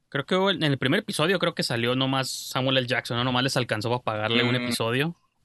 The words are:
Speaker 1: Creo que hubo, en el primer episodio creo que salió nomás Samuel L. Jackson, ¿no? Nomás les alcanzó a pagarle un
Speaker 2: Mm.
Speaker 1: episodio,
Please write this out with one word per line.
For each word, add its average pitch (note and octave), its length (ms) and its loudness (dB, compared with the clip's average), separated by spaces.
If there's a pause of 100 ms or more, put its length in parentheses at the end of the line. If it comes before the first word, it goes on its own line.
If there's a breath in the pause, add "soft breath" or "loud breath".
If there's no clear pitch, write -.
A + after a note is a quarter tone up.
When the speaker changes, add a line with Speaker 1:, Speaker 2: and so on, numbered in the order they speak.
Speaker 1:
Creo C#3 160 -2
que F#3+ 100 0
hubo, F#3+ 160 4
en E3+ 120 -2
el C#3+ 140 2
primer C#3+ 240 2
episodio E3+ 380 0
creo E3+ 160 -2
que F3 80 -2
salió A#2+ 320 0
nomás C3 340 0
Samuel C3 480 -2
L. B2+ 100 0
Jackson, A#2 300 -2
¿no? A#2+ 60 0
Nomás B2+ 200 2
les C3+ 140 0
alcanzó A#2 360 -2
a B2 100 -2
pagarle A2 400 0
un A#2+ 100 2
Speaker 2:
Mm. B2 100 -2
Speaker 1:
episodio, B2 540 -2 (280)